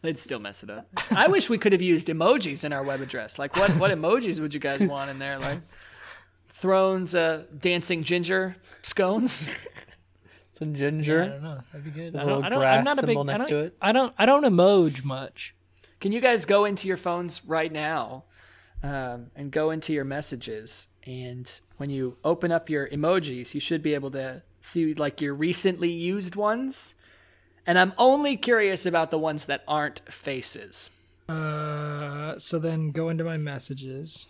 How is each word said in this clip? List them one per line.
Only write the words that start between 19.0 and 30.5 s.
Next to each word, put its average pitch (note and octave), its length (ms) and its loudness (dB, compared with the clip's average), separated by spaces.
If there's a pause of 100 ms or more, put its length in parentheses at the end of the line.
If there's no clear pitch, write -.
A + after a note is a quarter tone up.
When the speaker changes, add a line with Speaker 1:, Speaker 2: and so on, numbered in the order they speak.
Speaker 1:
and C#3+ 160 -10
go D#3 180 2
into D#3+ 220 -4
your C#3+ 120 -2
messages? B2 840 -8 (180)
And B2+ 420 -12 (280)
when C#3+ 140 -8
you C3 340 -4
open E3+ 260 2
up E3 180 0
your C#3+ 200 -2
emojis, D3 680 -2
you C#3+ 60 -4
should D#3 240 -2
be D3+ 100 2
able C#3 160 -4
to C3 320 -8 (180)
see, D#3+ 340 -2
like, D3 260 -2
your D3 120 -2
recently F3 600 0
used F3+ 420 -4
ones. A3+ 640 -2 (680)
And F3 140 4
I'm F#3 200 4
only C4+ 380 6
curious G3+ 500 2
about E3 260 2
the D#3+ 80 0
ones D#3 240 -4
that C#3 240 -4
aren't D3 320 -2 (120)
faces. - 760 -6 (380)